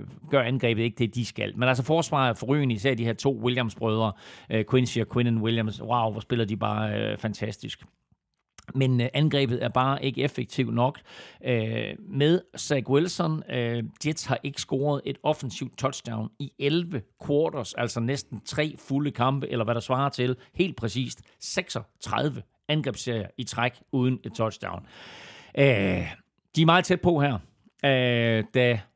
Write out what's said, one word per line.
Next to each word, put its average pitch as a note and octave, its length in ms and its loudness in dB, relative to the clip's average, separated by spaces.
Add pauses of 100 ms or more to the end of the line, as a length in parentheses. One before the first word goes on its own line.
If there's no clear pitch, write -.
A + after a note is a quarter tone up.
(300)
gør C#3 120 4
angrebet A#2 420 2
ikke A#2 140 -2
det, A2+ 180 0
de A#2+ 100 -2
skal. - 320 -6
Men B2+ 120 2
altså, B2+ 140 2
forsvaret D#3 460 2
er A2+ 40 0
forrygende, B2+ 420 0
især B2+ 200 2
de A2+ 100 -2
her A#2 80 2
to B2+ 300 0
Williams-brødre, A2+ 680 0 (400)
øh, A2 200 2
Quincy B2+ 280 2
og - 140 -2
Quinnen A#2+ 240 2
Williams. A2+ 440 -2
Wow, A2+ 300 0
hvor G#2+ 80 -8
spiller A#2 260 -2
de G2+ 120 -4
bare, G#2+ 440 -2
øh, G#2+ 160 -4
fantastisk. - 680 -8 (920)
Men, B2+ 260 2
øh, C3 120 0
angrebet C#3 500 2
er A#2 60 0
bare C3+ 360 0
ikke C3 180 -2
effektivt B2+ 500 -2
nok. B2 260 0 (460)
Øh, A2+ 480 -2 (160)
med D#3 320 4 (160)
Zach B2+ 320 -2
Wilson, D#3 640 2
øh, A#2+ 320 -2 (220)
Jets - 200 -4
har C3 180 0
ikke C#3 180 -6
scoret C#3 440 0
et C#3 180 -6
offensivt C3+ 540 -4
touchdown A#2 520 -4 (100)
i C#3+ 200 -10
elleve D#3+ 420 -2 (260)
quarters, C#3+ 460 0
altså A#2+ 260 -2
næsten B2 460 -4
tre D3+ 340 -4
fulde C#3+ 320 -2
kampe, C3 380 0
eller A#2 160 -2
hvad A#2 100 2
der A#2 60 -4
svarer C3+ 280 0
til, B2+ 260 0 (200)
helt F3 200 0
præcist A#2+ 460 -6 (180)
seksogtredive - 1040 -4 (280)
angrebsserier B2+ 580 -2 (100)
i B2+ 60 -6
træk A#2+ 280 -2 (200)
uden B2+ 320 2
et G2+ 100 -10
touchdown. G#2 520 -4 (720)
Øh, C#3 80 8 (880)
de D#3+ 60 6
er D#3+ 40 6
meget E3+ 200 6
tæt F3+ 160 2
på E3+ 200 4
her, C#3+ 120 4 (520)
øh, A#2+ 580 4 (100)
da A#2+ 260 4 (160)